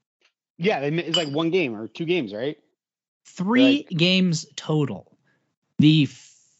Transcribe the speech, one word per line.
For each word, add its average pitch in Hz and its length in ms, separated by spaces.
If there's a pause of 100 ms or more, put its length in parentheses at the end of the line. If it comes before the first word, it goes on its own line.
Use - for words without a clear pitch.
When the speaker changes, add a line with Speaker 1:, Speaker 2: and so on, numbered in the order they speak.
(580)
Speaker 1:
Yeah, 175 240
they 143 100
mi-, 165 120
it's, 165 140
like, 156 120
one 160 220
game 160 240
or 107 120
two 165 180
games, 151 280
right? 131 240 (680)
Speaker 2:
Three 254 520
Speaker 1:
Like - 200
Speaker 2:
games 180 480 (120)
total. 143 600 (600)
The 151 260 (540)